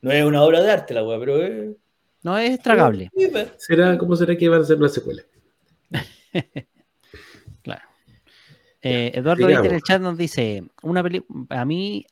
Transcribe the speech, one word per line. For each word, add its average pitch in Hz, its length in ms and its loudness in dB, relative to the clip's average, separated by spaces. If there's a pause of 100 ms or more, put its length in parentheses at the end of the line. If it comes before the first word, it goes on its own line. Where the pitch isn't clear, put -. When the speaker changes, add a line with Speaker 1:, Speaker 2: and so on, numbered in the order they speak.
Speaker 1:
No 127 100 -4
es 147 140 2
una 147 180 4
obra 160 180 6
de 208 100 4
arte 156 220 -2
la 110 120 -2
wea, 113 140 -4
pero 139 220 -2
es 214 340 -8 (460)
Speaker 2:
No, 180 160 -4
es 247 240 -2
tragable. 127 540 2
Speaker 1:
Sí, 190 160 2
pues. 220 260 -6
Speaker 3:
¿Será, 175 400 2
cómo 175 200 0
será 170 180 0
que 170 140 2
van 165 100 4
a 156 40 2
hacer 156 140 4
una 147 120 4
secuela? - 340 -8 (680)
Speaker 2:
<laughs> - 760 -10 (960)
Claro. - 180 -14 (1000)
Eh, 123 340 -2
Eduardo 170 320 0
Speaker 3:
Sigamos. 120 160 4
Speaker 2:
Vita 95 60 2
en 180 60 0
el 156 80 -2
chat 190 180 0
nos 175 160 -4
dice, 113 460 -4 (200)
"Una 175 200 -2
peli-, 175 220 -6 (240)
a 127 160 -6
mí, 196 460 -6